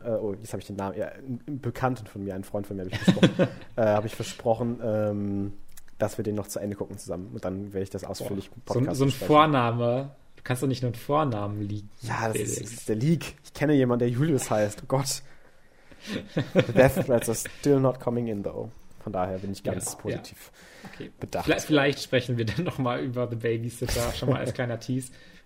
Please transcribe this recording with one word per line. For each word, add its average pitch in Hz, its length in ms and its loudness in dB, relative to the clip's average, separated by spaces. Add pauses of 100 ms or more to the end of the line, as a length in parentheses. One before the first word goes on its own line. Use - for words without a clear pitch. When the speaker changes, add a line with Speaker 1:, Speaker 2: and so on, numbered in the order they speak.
Speaker 1:
äh, 120 60 -2
oh, 104 220 0
jetzt 110 200 -10
habe 101 80 -4
ich - 60 -14
den 104 80 -8
Namen, 98 200 -4
ja, 95 120 -2
ein, 120 400 -8
ein 143 120 -6
Bekannten 120 460 -2
von 101 180 -8
mir, 95 120 -4
ein 95 80 -6
Freund 104 240 -4
von 101 100 -6
mir 95 80 -6
habe 92 80 -8
ich - 60 -2
versprochen, - 480 4 (140)
Speaker 2:
<laughs> - 140 -16
Speaker 1:
äh, 123 60 2
habe 107 260 4
ich - 80 -10
versprochen, 117 680 -2
ähm, 104 720 0 (440)
dass 104 220 -2
wir 113 40 -2
den 104 120 -2
noch 101 100 -4
zu - 140 -8
Ende 101 160 -4
gucken 98 240 -8
zusammen 92 340 -8
und 117 100 -8
dann 98 300 -6
werde 95 100 -2
ich 98 60 -6
das 98 140 -8
ausführlich - 480 -6
Speaker 2:
Boah. - 40 -18
Speaker 1:
im - 120 -16
Speaker 2:
So - 60 0
ein, 123 100 4
Speaker 1:
Podcast 165 160 0
Speaker 2:
so 135 60 4
ein - 20 6
Speaker 1:
besprechen. - 200 -2
Speaker 2:
Vorname, 135 840 6 (240)
du - 80 -18
kannst 127 180 -2
doch 147 60 2
nicht 127 160 0
nur 123 80 2
einen - 100 -8
Vornamen 107 680 0
leaken, 104 220 -6 (140)
Speaker 1:
Ja, 113 240 -2
das 110 100 0
ist, 107 160 -2
Speaker 2:
Felix. - 60 -4
Speaker 1:
das - 200 -10
ist - 100 -4
der 110 80 2
Leak. 147 460 2
Ich - 120 -20
kenne 147 180 4
jemanden, 123 280 6
der 123 80 4
Julius 131 420 2
heißt, 107 320 2
oh - 40 -12
Gott. - 360 0 (800)
Speaker 2:
<laughs> - 400 -4 (100)
Speaker 1:
The 151 200 4
death 135 340 6
threats 120 200 4
are 113 80 2 (240)
still 143 200 6
not 131 200 4
coming 120 280 0
in, 101 160 -2
though. 110 260 -6 (340)
Von 104 100 -6
daher 95 260 0
bin 98 120 -6
ich 98 120 -10
ganz 92 300 -4
Speaker 2:
Ja, - 60 -16
Speaker 1:
positiv - 520 -8 (320)
Speaker 2:
ja. - 100 -16
Okay. - 260 -12
Speaker 1:
bedacht. - 260 -4
Speaker 2:
Vielleicht, - 200 2
vielleicht 143 380 4
sprechen 123 340 0
wir 113 80 0
dann 156 200 -2
noch 151 140 -4
mal 123 200 0
über 123 280 -2
The 113 80 -6
Babysitter, 117 800 -2
schon 127 160 0
mal 127 100 4
als 127 140 -2
kleiner 120 260 -2
Tease. 127 320 -4 (340)